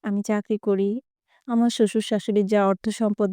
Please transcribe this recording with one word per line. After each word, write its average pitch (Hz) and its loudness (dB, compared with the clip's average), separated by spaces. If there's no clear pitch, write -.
আমি 202 -2
চাকরি 208 -2
করি। 202 0
আমার 233 2
শ্বশুর 220 0
শাশুড়ি 208 0
যা 202 2
অর্থ 196 -2
সম্পদ 208 -2